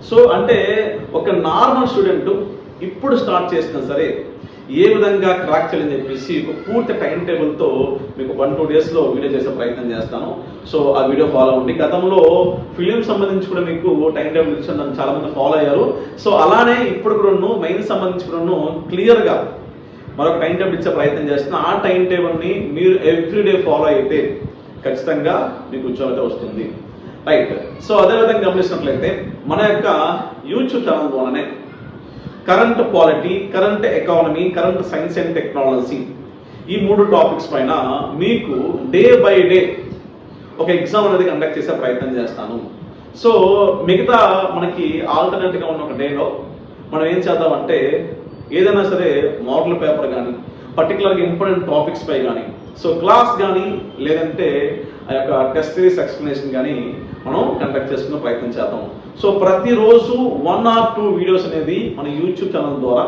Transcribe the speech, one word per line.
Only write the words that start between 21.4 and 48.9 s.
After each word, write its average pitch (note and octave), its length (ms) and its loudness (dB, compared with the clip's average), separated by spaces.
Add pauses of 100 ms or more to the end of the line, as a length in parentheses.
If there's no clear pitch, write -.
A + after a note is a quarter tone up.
ఆ - 20 0 (140)
టైమ్ F3+ 260 4
టేబుల్ని E3+ 400 0 (260)
మీరు F3+ 160 6 (180)
ఎవ్రీడే F#3+ 440 2 (120)
ఫాలో D3+ 260 2
అయితే D#3 260 0 (640)
ఖచ్చితంగా D3 500 -2 (360)
మీకు C3+ 200 -8
ఉద్యోగం B2+ 220 -2
అయితే - 160 -2
వస్తుంది. A2 360 -8 (640)
రైట్, - 300 2 (300)
so G#3+ 60 -2 (120)
అదేవిధంగా A3 420 4
గమనించినట్లయితే F3+ 640 -2 (400)
మన F3+ 100 0 (120)
యొక్క E3+ 160 0 (640)
YouTube A#3+ 340 -2
ఛానల్ D3+ 300 -2
ద్వారానే B2+ 280 -2 (1040)
కరెంట్ A3+ 320 2 (140)
పాలిటీ, E3 380 4 (200)
కరెంట్ G3+ 320 0 (140)
ఎకానమీ, E3 460 2 (100)
current F#3 340 0
science E3 320 -4
and - 160 -2
technology C3+ 640 -2 (720)
ఈ G3+ 40 -2 (100)
మూడు G3+ 160 6 (100)
టాపిక్స్ D#3+ 400 4
పైన C3 200 0 (500)
మీకు A3 340 0 (380)
day A3 160 8 (140)
by G3 120 6 (140)
day F#3 120 6 (960)
ఒక E3 80 0 (100)
ఎగ్జామ్ G3+ 300 2
అనేది F3+ 200 4
కండక్ట్ D3+ 300 -2
చేసే C3+ 240 -2
ప్రయత్నం B2+ 360 -2
చేస్తాను. A2+ 380 -6 (640)
So - 80 6 (600)
మిగతా A#3 280 4 (380)
మనకి F3 300 -4 (320)
ఆల్టర్నేట్గా F3+ 540 -2
ఉన్న D3+ 140 -6
ఒక B2+ 140 -8
డేలో C#3+ 260 -2 (640)
మనం D#3 200 0
ఏం F#3 160 0
చేద్దామంటే E3 500 0 (800)
ఏదైనా G3 340 4